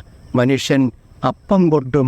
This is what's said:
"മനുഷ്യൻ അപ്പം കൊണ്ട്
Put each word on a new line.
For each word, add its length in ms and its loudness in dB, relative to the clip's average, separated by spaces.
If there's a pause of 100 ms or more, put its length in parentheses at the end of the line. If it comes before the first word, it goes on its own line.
(340)
"മനുഷ്യൻ 480 0 (460)
അപ്പം 420 -2
കൊണ്ട് 380 0